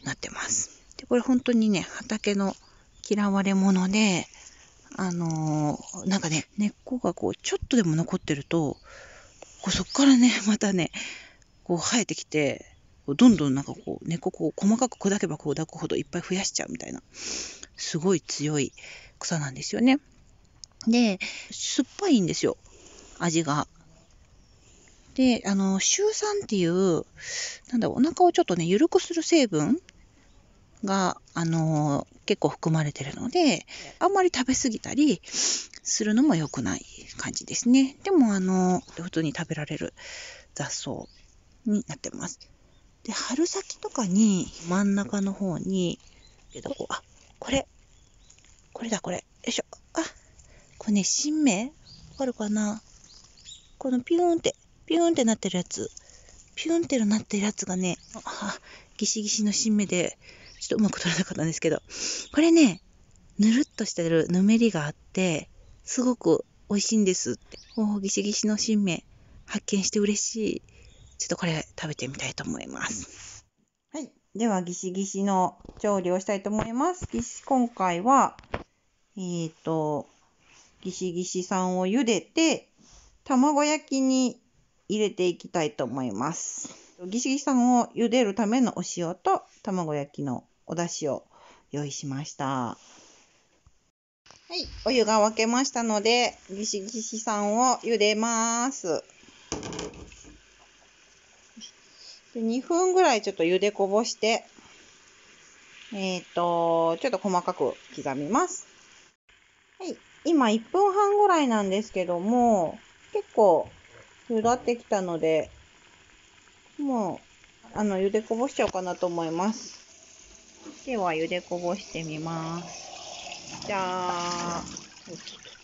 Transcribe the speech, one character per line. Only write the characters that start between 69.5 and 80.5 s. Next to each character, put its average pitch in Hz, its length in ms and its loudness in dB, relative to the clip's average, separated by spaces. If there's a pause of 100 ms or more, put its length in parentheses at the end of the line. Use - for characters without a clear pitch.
見 196 180 0
し - 60 -2
て 208 100 0
嬉 208 200 0
し - 360 -4
い。 - 60 -12 (560)
ち - 80 -6
ょ - 0 -
っ - 20 -10
と 175 80 -2
こ 180 100 -4
れ 156 180 -2 (160)
食 160 80 -8
べ 151 60 -4
て 123 140 -8
み 135 80 -10
た - 100 -10
い 123 80 -10
と - 80 -12
思 73 160 -8
い - 80 -12
ま 65 220 -8
す。 - 580 -14 (460)
は 294 80 -8
い。 254 100 -12 (240)
で 226 140 0
は、 190 140 0
ギ 180 120 -8
シ 185 160 -8
ギ 190 160 -4
シ 196 160 -4
の 190 340 0 (220)
調 202 220 0
理 175 100 -2
を 180 80 2
し 190 60 -8
た 208 100 -2
い 196 80 -6
と 202 80 -4
思 220 140 -2
い 226 80 -10
ま 294 200 0
す。 - 200 -10
ギ 233 100 -4
シ、 - 220 -14
今 254 240 2
回 180 320 -2
は、 240 360 4 (800)
え 196 40 -10
ー 170 320 -4 (100)
と、 151 460 -2 (720)